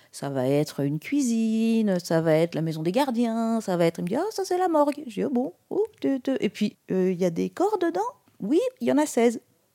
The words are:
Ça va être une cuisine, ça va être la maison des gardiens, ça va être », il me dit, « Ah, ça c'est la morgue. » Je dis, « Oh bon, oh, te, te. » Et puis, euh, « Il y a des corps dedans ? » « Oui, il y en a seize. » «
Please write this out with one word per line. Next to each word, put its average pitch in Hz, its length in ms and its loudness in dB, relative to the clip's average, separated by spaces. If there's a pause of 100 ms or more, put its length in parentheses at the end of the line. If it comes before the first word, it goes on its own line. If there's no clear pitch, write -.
(120)
Ça - 160 -10
va 135 200 -2
être 147 320 0
une 143 180 -2
cuisine, 226 1000 0
ça 170 220 0
va 165 120 2
être 165 220 2
la 156 80 -2
maison 160 200 -4
des 175 100 0
gardiens, 226 680 0
ça 185 160 -2
va 170 100 4
être », 170 140 0
il - 20 -4
me 175 60 -4
dit, « 208 80 -2
Ah, 330 140 0
ça 392 140 -4
c'est 359 140 0
la 370 100 2
morgue. » 294 380 2
Je 220 80 -14
dis, « 185 120 -2
Oh 285 40 -4
bon, 262 220 -2 (180)
oh, 415 160 0 (140)
te, 269 180 0
te. » 262 220 -2
Et - 80 0
puis, - 280 -4 (140)
euh, « 185 220 2
Il 170 80 -4
y 185 40 2
a 180 60 2
des 185 180 -2
corps 403 300 0
dedans ? » « 349 220 -2 (400)
Oui, 285 200 2 (200)
il 240 80 -2
y 254 40 2
en 269 60 4
a 302 80 2
seize. » « 233 340 2 (340)